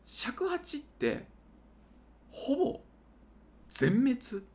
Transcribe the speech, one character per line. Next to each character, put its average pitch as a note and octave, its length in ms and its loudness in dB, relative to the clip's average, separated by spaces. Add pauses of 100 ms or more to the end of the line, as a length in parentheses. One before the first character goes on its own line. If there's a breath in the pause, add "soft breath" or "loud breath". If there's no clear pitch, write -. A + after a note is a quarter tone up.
尺 - 440 -4
八 F4 300 -4
っ - 20 -6
て、 - 460 -4 (1040)
ほ - 260 -2
ぼ、 - 240 0 (880)
全 F3+ 320 4
滅。 A#3+ 440 0 (100)